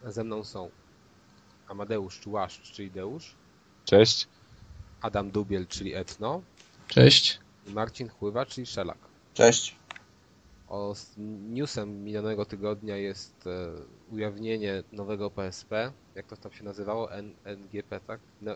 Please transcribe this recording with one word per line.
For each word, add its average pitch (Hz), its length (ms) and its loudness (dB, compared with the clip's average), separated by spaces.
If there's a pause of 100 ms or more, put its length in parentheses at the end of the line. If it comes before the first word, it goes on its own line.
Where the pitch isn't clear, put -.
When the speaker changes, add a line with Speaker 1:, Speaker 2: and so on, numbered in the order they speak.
Speaker 1:
Ze 113 180 -6
mną 110 200 -6
są 95 260 -10 (960)
Amadeusz 101 520 -6
Czułaszcz, 101 520 -6
czyli 98 200 -12
Deusz. 98 440 -10 (500)
Speaker 2:
Cześć. 110 420 8 (720)
Speaker 1:
Adam 101 300 -2
Dubiel, 98 360 0
czyli - 280 -8
Etno. 110 460 -6 (460)
Speaker 3:
Cześć. - 520 10 (280)
Speaker 1:
I 101 60 -12
Marcin 113 360 -4
Chływa, 107 360 -2
czyli 127 220 -10
Szelak. 87 300 -6 (360)
Speaker 4:
Cześć. - 420 8 (920)
Speaker 1:
O, 101 220 -6
s-, - 220 -12 (360)
newsem 107 540 -6
minionego 107 420 -2
tygodnia 104 520 -6
jest, 98 500 -8
e, 90 680 -10
ujawnienie 107 760 -4
nowego 101 400 -6
P 101 120 -6
S 92 200 -8
P. 113 280 -4 (240)
Jak 95 120 -16
to 107 100 -18
tam 101 140 -18
się - 120 -20
nazywało? 104 500 -6
N-, 101 300 -12
N 101 300 -14
G 104 100 -8
P, 101 160 -10
tak? 110 200 -12 (220)
Ne-, 104 140 -8